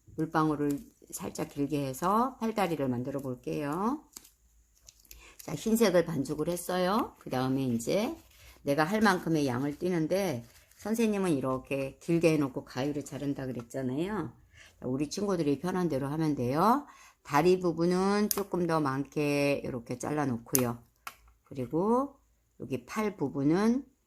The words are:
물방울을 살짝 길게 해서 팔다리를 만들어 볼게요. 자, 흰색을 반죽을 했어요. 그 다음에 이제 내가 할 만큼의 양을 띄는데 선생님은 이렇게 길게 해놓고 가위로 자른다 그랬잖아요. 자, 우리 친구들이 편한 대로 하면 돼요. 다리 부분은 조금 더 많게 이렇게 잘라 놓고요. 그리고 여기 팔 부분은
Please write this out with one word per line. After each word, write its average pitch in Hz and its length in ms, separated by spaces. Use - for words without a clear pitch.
물방울을 151 640
살짝 - 380
길게 143 360
해서 202 520
팔다리를 185 520
만들어 127 320
볼게요. 156 800
자, - 140
흰색을 202 500
반죽을 151 440
했어요. 185 720
그 - 100
다음에 131 340
이제 156 520
내가 143 200
할 208 180
만큼의 165 460
양을 139 320
띄는데 175 640
선생님은 208 540
이렇게 135 680
길게 165 340
해놓고 143 320
가위로 143 380
자른다 139 420
그랬잖아요. 131 880
자, - 80
우리 143 220
친구들이 170 500
편한 180 280
대로 139 200
하면 151 280
돼요. 165 500
다리 175 360
부분은 180 720
조금 185 380
더 160 140
많게 143 840
이렇게 127 340
잘라 147 280
놓고요. 120 580
그리고 180 720
여기 127 260
팔 214 300
부분은 160 720